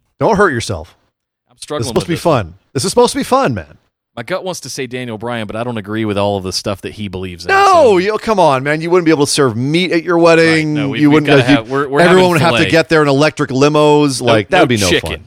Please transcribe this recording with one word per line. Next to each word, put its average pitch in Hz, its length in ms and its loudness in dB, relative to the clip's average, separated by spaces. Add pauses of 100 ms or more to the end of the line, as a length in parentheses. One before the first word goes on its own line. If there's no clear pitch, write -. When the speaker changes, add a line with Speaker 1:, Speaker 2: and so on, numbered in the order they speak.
(200)
Speaker 1:
Don't 185 160 2
hurt 185 160 2
yourself. 98 440 -8 (540)
Speaker 2:
I'm - 80 -20
struggling 151 220 -8
Speaker 1:
This 113 60 -6
is - 20 -6
supposed 170 140 -2
Speaker 2:
with - 20 -12
Speaker 1:
to - 60 -8
be 165 40 -4
Speaker 2:
this. - 80 -6
Speaker 1:
fun. 107 320 0 (180)
This 135 120 -4
is 190 80 -4
supposed 240 200 2
to 277 60 -6
be 262 60 -4
fun, 254 300 0
man. 76 220 -12 (400)
Speaker 2:
My 120 60 -10
gut 175 220 -8
wants 185 160 -10
to 131 100 -14
say 135 160 -8
Daniel 120 320 -10
Bryan, 117 300 -6
but 104 80 -10
I 117 80 -6
don't 120 140 -6
agree 107 260 -4
with 104 120 -2
all 101 200 0
of 92 80 -6
the 92 80 -6
stuff - 300 -6
that 78 100 -10
he 104 160 -10
believes 90 360 -12
in, - 40 -8
Speaker 1:
No, 392 240 2
Speaker 2:
so. 254 260 4
Speaker 1:
you, 208 200 -2
come 214 200 -2
on, 139 240 2
man. 151 180 -2
You 165 100 -6
wouldn't 180 160 2
be 160 40 4
able 143 160 2
to - 60 -2
serve 127 240 0
meat 156 340 -2
at 165 140 -2
your 175 140 0
wedding. 160 580 4
Speaker 2:
Right, 147 60 -2
no, 139 80 -4
we, 139 100 -4
Speaker 1:
You 147 100 4
Speaker 2:
we've 147 40 4
Speaker 1:
wouldn't, 151 120 2
Speaker 2:
gotta 143 140 4
Speaker 1:
like, 127 80 0
you, 143 80 4
Speaker 2:
have, 113 140 -4
we're, 139 180 -2
we're 139 120 0
Speaker 1:
everyone 180 220 2
Speaker 2:
having 180 80 2
Speaker 1:
would 165 120 0
have 165 100 2
to 117 60 0
Speaker 2:
filet. 98 120 0
Speaker 1:
get 160 180 2
there 156 140 2
in 147 60 0
electric 143 420 0
limos. 147 720 2
Speaker 2:
No, 123 80 -4
Speaker 1:
Like, 110 220 2
that 175 80 2
Speaker 2:
no 180 40 4
Speaker 1:
would 139 60 2
be 117 80 2
no 101 120 0
Speaker 2:
chicken. 131 220 0
Speaker 1:
fun. 82 160 -10